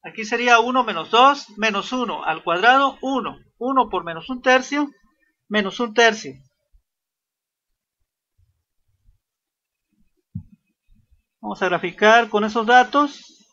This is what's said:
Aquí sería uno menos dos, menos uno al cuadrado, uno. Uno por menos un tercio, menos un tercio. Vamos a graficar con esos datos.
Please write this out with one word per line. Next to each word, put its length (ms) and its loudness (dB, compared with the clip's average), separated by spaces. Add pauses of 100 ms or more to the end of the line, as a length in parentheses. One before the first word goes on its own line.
Aquí 200 -12
sería 360 2
uno 260 0
menos 260 -6
dos, 460 4
menos 340 -4
uno 320 -6
al 200 -6
cuadrado, 580 2
uno. 380 -6 (180)
Uno 320 -2
por 140 -4
menos 260 -12
un 120 -10
tercio, 480 0 (580)
menos 320 -4
un 140 -6
tercio. 400 2 (4000)
Vamos 220 -10
a 60 -2
graficar 600 0
con 140 -2
esos 220 -4
datos. 760 0 (120)